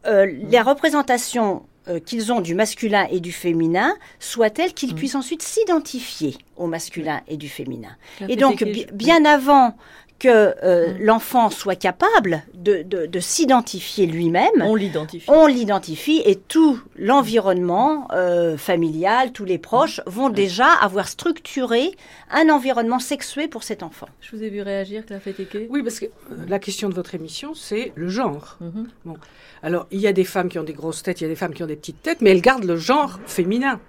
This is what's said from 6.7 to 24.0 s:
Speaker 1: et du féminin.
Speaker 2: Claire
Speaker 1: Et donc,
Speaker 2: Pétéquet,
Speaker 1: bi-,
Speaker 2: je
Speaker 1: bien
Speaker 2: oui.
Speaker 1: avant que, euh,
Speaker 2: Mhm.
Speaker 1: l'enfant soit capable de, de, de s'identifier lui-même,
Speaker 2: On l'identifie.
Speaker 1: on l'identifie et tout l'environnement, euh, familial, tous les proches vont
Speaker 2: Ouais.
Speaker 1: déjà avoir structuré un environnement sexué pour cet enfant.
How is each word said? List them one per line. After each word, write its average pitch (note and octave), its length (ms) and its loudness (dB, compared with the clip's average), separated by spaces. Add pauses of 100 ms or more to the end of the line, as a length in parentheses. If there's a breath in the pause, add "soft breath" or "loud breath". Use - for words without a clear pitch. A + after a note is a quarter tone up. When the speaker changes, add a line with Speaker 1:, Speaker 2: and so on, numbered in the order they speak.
Speaker 1:
et D#3 80 -10
du D3 120 -14
féminin. B2 420 -12 (260 loud breath)
Speaker 2:
Claire G3 140 -10
Speaker 1:
Et B3 60 0
donc, B3 220 4
Speaker 2:
Pétéquet, G#3+ 140 -2
Speaker 1:
bi-, A3 180 -6
Speaker 2:
je - 40 -16
Speaker 1:
bien D4 260 4
Speaker 2:
oui. D4+ 80 6
Speaker 1:
avant C4+ 480 6 (420 soft breath)
que, A3 340 6 (120)
euh, F3 300 4
Speaker 2:
Mhm. - 100 -8
Speaker 1:
l'enfant A3+ 440 2
soit F#3+ 280 -4
capable G3 680 2 (100)
de, F3+ 300 0
de, F#3 240 -4
de F3 140 -4
s'identifier A#3+ 840 0
lui-même, E3+ 460 2 (120)
Speaker 2:
On G#3+ 120 2
l'identifie. E3 560 -4
Speaker 1:
on D#4 160 8
l'identifie A3+ 800 0
et G3 80 6
tout D4+ 460 2 (160)
l'environnement, G#3+ 1160 2
euh, F3 440 2
familial, F3+ 760 0
tous G#3+ 120 -12
les F#3 140 -2
proches B3 480 0
vont A3 200 -4
Speaker 2:
Ouais. A#3+ 60 0
Speaker 1:
déjà G3+ 400 0
avoir G3+ 360 2
structuré C4+ 840 -4 (380 loud breath)
un D#4 180 4
environnement B3 500 2
sexué C#4+ 500 -6
pour A#3 140 -12
cet G3+ 200 -10
enfant. - 260 -16 (120)